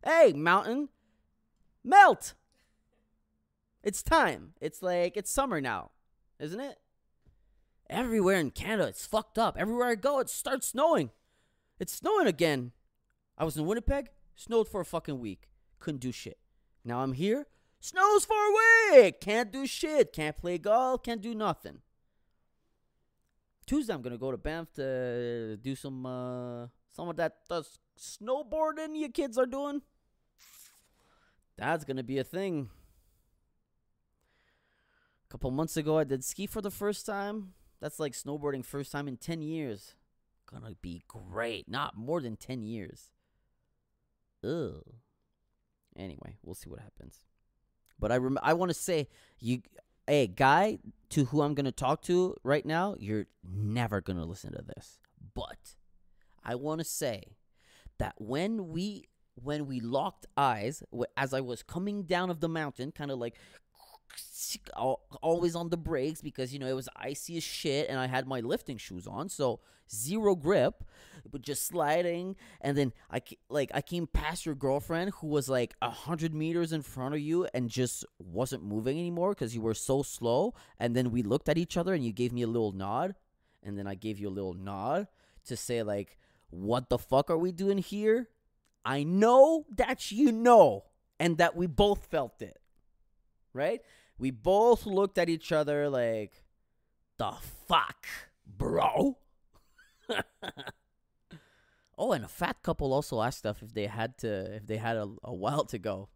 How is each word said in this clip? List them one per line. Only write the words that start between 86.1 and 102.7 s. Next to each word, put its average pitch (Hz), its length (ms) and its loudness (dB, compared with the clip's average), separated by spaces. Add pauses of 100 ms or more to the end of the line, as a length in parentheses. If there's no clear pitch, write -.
"What 107 400 -4
the 123 80 2
fuck 139 320 2
are 160 80 2
we 180 140 0
doing 196 260 0
here?" 214 500 0 (560)
I 139 200 -2
know 247 640 8
that 233 400 -2
you 240 220 6
know 220 540 10 (340)
and 165 180 2
that 170 180 6
we 175 100 2
both 202 400 4
felt 135 360 -4
it, - 180 -16 (920)
right? 165 300 -2 (360)
We 131 120 -2
both 196 560 6
looked 196 320 2
at 170 100 2
each 165 240 -2
other 147 360 2
like, 113 560 -2 (760)
"The 104 140 -4 (360)
fuck, - 380 0 (400)
bro?" - 720 0 (880)
<laughs> 202 140 -2 (1800)
Oh, 226 140 0
and 123 120 -2
a - 40 -14
fat - 340 -6
couple 147 300 0